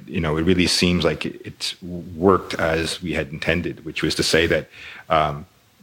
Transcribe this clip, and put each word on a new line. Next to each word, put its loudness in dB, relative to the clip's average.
you -4
know, 0
it 0
really 4
seems 2
like 0
it, -8
it -10
worked 4
as 0
we -4
had -4
intended, -2
which -8
was 0
to -2
say 4
that, 2
um, 0